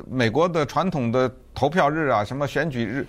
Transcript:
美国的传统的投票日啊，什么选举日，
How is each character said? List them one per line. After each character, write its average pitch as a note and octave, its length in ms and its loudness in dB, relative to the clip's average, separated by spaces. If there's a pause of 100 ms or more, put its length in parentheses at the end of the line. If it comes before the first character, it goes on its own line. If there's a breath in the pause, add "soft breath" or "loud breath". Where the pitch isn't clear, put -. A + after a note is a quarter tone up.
美 A#2+ 220 0
国 D3+ 180 2
的 E3 160 0
传 D#3 240 -2
统 C3+ 220 -2
的 B2+ 180 2 (260)
投 C#3 140 0
票 D#3+ 220 2
日 D#3 160 0
啊， A2 180 2
什 B2+ 120 -8
么 C#3+ 100 -2
选 D3+ 240 -2
举 A#2+ 140 -2
日， A#2+ 240 -4